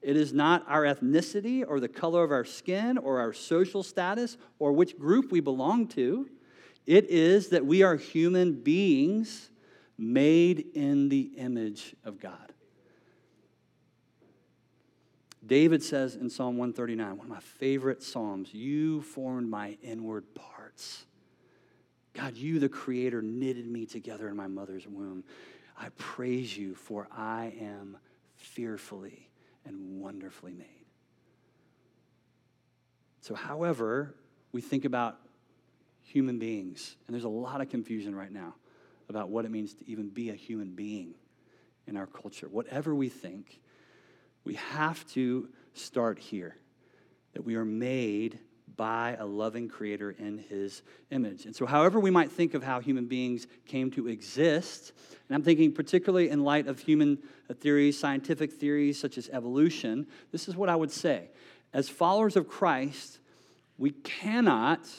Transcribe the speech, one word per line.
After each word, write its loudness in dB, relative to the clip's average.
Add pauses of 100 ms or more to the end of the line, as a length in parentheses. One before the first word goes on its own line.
It 2
is 2
not 4
our 2
ethnicity 2
or 0
the -2
color 2
of 2
our 2
skin -2
or 0
our -2
social 2
status -2 (220)
or 4
which 4
group 4
we 4
belong 2
to. 0 (560)
It 8
is 6
that 4
we 8
are 8
human 2
beings 2 (460)
made 6
in 4
the 2
image -6 (100)
of -12
God. -16 (3000)
David 6
says -2
in -6
Psalm -4
one -4
thirty-nine, -6
one -16
of -14
my -14
favorite -4
Psalms, -8
"You -2
formed -6
my -8
inward -10
parts." -18 (1040)
God, -8
you, 0
the 4
creator, -2
knitted -4
me -8
together -12
in -10
my -10
mother's -12
womb. -12 (540)
I -14
praise -6
you, -8
for -12
I -8
am -14 (380)
fearfully -12 (340)
and -14
wonderfully -16
made. -20 (2500)
So -12
however -2 (360)
we -6
think -2
about -2 (840)
human 0
beings, -8 (100)
and -10
there's -6
a -4
lot -6
of -8
confusion -6
right -12
now -14 (540)
about -6
what -4
it -8
means -6
to -20
even -10
be -8
a -8
human -10
being -10 (720)
in -10
our -8
culture. -16
Whatever -4
we 0
think, -16 (840)
we -8
have -4
to -2 (260)
start -2
here, -12 (800)
that -10
we -4
are -2
made -2 (400)
by -2
a -8
loving -4
creator -6
in -10
his -8 (280)
image. -4
And -16
so -4
however 4
we 4
might 4
think 0
of -2
how -2
human -2
beings -4 (200)
came -4
to -4
exist, -2 (360)
and -4
I'm 0
thinking 6
particularly 2
in 2
light 4
of -4
human, 4 (320)
uh, -6
theories, 4
scientific -2
theories 0
such -4
as -10
evolution, 0 (260)
this -8
is -6
what 0
I 4
would 0
say. -2 (460)
As 0
followers 4
of 2
Christ, -2 (580)
we 0
cannot 2 (100)